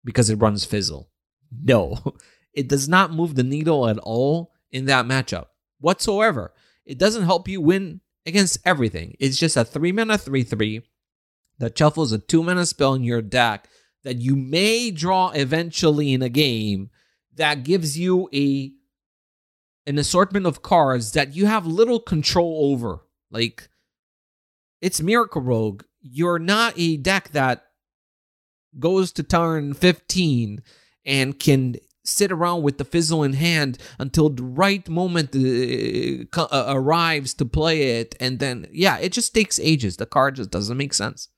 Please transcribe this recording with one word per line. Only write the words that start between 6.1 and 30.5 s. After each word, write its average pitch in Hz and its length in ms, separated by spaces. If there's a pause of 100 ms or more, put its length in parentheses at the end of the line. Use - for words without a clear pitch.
It 127 100
doesn't 208 280
help 180 220
you 190 140
win 180 400 (240)
against 180 400
everything. 110 540
It's 135 180
just 165 180
a 120 80
three 160 280
mana 220 260
three 135 260
three 107 380 (800)
that 117 180
shuffles 151 340
a 110 60
two 165 240
mana 175 240
spell 135 300
in 127 80
your 120 180
deck 110 480 (340)
that 127 140
you 127 180
may 196 540
draw 180 400
eventually 151 840
in 131 100
a 123 60
game 110 600 (460)
that 147 280
gives 160 340
you 180 360
a, 139 380 (1120)
an 143 140
assortment 185 480
of - 160
cards 131 480
that 143 240
you 190 100
have 208 220
little 226 320
control 160 720
over. 117 300 (280)
Like, 117 400 (1120)
it's 180 180
Miracle 196 440
Rogue. 110 400 (180)
You're 165 380
not 208 360
a 165 220
deck 185 360
that 131 320 (1120)
goes 180 320
to - 100
turn 160 540
fifteen 143 880 (420)